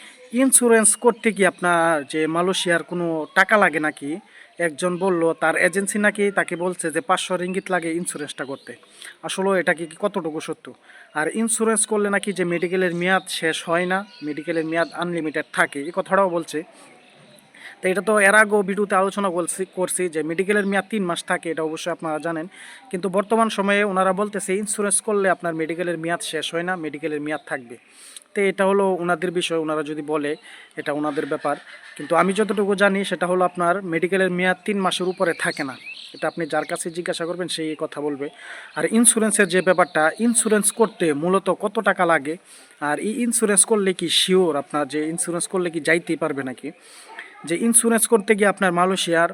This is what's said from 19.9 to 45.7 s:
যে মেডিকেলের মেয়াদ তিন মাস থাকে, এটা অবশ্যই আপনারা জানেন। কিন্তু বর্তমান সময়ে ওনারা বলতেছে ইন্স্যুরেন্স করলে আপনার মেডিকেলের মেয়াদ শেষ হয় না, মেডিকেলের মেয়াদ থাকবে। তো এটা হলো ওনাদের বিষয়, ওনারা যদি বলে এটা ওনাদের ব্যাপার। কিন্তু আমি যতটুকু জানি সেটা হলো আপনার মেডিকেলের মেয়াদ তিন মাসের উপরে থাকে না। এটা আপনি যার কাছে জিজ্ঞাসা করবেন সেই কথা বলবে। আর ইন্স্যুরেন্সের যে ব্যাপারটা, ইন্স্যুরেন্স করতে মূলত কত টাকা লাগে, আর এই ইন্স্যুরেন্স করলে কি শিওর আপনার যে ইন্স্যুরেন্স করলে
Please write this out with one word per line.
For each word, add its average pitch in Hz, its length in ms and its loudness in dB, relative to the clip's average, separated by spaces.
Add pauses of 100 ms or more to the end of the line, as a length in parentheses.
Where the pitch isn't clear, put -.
যে 160 140 -4
মেডিকেলের 190 440 0
মেয়াদ 196 240 0
তিন 214 140 -2
মাস 170 200 -4
থাকে, 170 260 -4
এটা 160 120 -4
অবশ্যই 160 300 -4
আপনারা 156 260 -4
জানেন। 160 280 -4 (440)
কিন্তু 190 180 -4
বর্তমান 208 400 2
সময়ে 202 360 2
ওনারা 190 280 2
বলতেছে 196 420 -2
ইন্স্যুরেন্স 208 460 -2
করলে 202 300 2
আপনার 170 240 -2
মেডিকেলের 165 440 -4
মেয়াদ 165 220 -4
শেষ - 340 -6
হয় 170 80 -2
না, 185 140 -2
মেডিকেলের 151 440 -6
মেয়াদ 147 260 -6
থাকবে। 123 300 -10 (580)
তো 208 60 -2
এটা 196 260 2
হলো 196 340 4
ওনাদের 175 300 0
বিষয়, 170 280 -2
ওনারা 156 240 -2
যদি 151 200 -6
বলে 147 340 -2 (400)
এটা 151 160 -4
ওনাদের 151 340 -2
ব্যাপার। 147 300 -2 (400)
কিন্তু 151 200 0
আমি 175 160 4
যতটুকু 202 420 0
জানি 196 300 2
সেটা 180 220 -4
হলো 185 180 2
আপনার 175 380 0
মেডিকেলের 180 480 0
মেয়াদ 185 340 0
তিন 202 160 -2
মাসের 180 280 0
উপরে 180 260 0
থাকে 165 300 -4
না। 131 120 -8 (380)
এটা - 140 -4
আপনি 165 180 -4
যার 151 180 -2
কাছে 170 260 -6
জিজ্ঞাসা 170 360 -6
করবেন 175 220 -6
সেই 156 300 -6
কথা 151 220 -8
বলবে। 143 280 -4 (480)
আর 156 80 -4
ইন্স্যুরেন্সের 214 640 4
যে 180 120 2
ব্যাপারটা, 175 580 4
ইন্স্যুরেন্স 220 540 2
করতে 185 400 2
মূলত 180 380 2
কত 208 280 -2
টাকা 196 280 2
লাগে, 156 300 2 (440)
আর 147 180 -2
এই 214 240 -2
ইন্স্যুরেন্স 220 420 2
করলে 196 300 2
কি 175 140 -4
শিওর 185 480 2
আপনার 143 320 -2
যে 151 200 -2
ইন্স্যুরেন্স 170 380 -4
করলে 180 240 -2